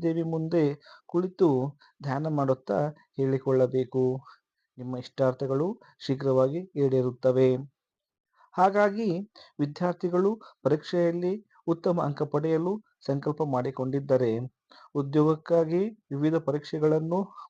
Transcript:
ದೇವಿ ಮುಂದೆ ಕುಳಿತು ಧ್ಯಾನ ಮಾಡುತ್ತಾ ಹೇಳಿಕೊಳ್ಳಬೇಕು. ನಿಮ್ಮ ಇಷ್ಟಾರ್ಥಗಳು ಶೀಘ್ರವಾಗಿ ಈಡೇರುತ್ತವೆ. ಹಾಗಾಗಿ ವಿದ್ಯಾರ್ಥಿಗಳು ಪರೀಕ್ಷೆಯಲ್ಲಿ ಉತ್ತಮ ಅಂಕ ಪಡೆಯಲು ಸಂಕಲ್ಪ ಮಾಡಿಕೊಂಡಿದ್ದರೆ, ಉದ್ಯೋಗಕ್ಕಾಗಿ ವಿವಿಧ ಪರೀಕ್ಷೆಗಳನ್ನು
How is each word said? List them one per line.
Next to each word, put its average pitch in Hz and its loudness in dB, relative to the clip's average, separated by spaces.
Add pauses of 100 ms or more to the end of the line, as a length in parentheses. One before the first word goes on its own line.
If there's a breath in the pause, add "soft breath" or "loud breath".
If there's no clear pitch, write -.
ದೇವಿ 165 0
ಮುಂದೆ 160 -2 (440 loud breath)
ಕುಳಿತು 185 0 (540 soft breath)
ಧ್ಯಾನ 151 -4
ಮಾಡುತ್ತಾ 135 0 (360 soft breath)
ಹೇಳಿಕೊಳ್ಳಬೇಕು. 131 0 (760 loud breath)
ನಿಮ್ಮ 127 -10
ಇಷ್ಟಾರ್ಥಗಳು 135 -2 (340 soft breath)
ಶೀಘ್ರವಾಗಿ 135 0 (140)
ಈಡೇರುತ್ತವೆ. 131 2 (1040 soft breath)
ಹಾಗಾಗಿ 202 2 (500 loud breath)
ವಿದ್ಯಾರ್ಥಿಗಳು 180 0 (300 loud breath)
ಪರೀಕ್ಷೆಯಲ್ಲಿ 175 0 (340 soft breath)
ಉತ್ತಮ 170 0
ಅಂಕ 147 -4
ಪಡೆಯಲು 160 0 (280)
ಸಂಕಲ್ಪ 143 -4
ಮಾಡಿಕೊಂಡಿದ್ದರೆ, 131 0 (640 loud breath)
ಉದ್ಯೋಗಕ್ಕಾಗಿ 156 2 (280)
ವಿವಿಧ 147 0
ಪರೀಕ್ಷೆಗಳನ್ನು 156 0 (300 loud breath)